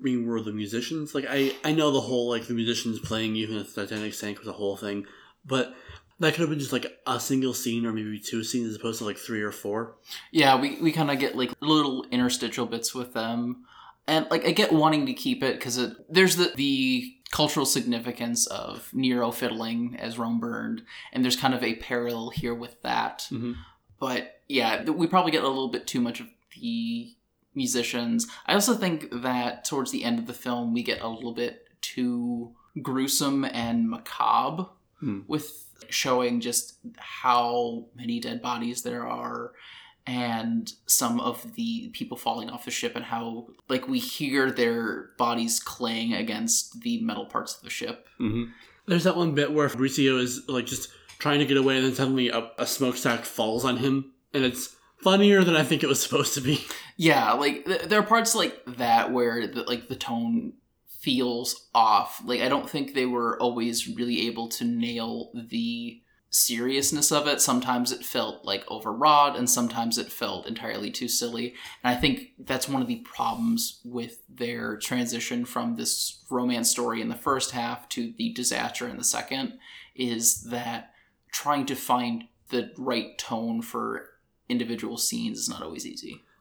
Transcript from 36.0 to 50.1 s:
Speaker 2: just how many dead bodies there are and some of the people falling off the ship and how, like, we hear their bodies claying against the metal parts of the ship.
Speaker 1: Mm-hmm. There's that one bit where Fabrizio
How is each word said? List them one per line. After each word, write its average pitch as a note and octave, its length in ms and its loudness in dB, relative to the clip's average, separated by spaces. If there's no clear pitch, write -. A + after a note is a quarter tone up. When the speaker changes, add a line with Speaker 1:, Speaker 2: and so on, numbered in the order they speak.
Speaker 2:
just A#2+ 360 -2
how A#2+ 880 2
many A#2 240 -2
dead A#2 200 -6
bodies A#2+ 420 -4
there A#2+ 240 -4
are A#2+ 460 -6
and A#2 680 -2
some A#2+ 340 2
of - 340 -4
the A#3 380 -4
people - 240 -8
falling - 320 -4
off - 160 -12
the B2+ 60 -8
ship A#2 260 -4
and A#2 80 -8
how, A#2 440 -6
like, B2+ 200 0
we C3 100 2
hear C3+ 520 0
their A#2 680 0
bodies A#2 420 2
claying A#2 520 -2
against A2 720 -2
the A#2+ 200 -2
metal G#2 240 -4
parts - 300 -6
of - 60 -20
the - 80 -12
ship. - 380 -8
Speaker 1:
Mm-hmm. A#2 300 -2
There's F3 180 2
that F3 120 4
one E3 180 2
bit C#3+ 180 2
where D3 160 4
Fabrizio C3 480 4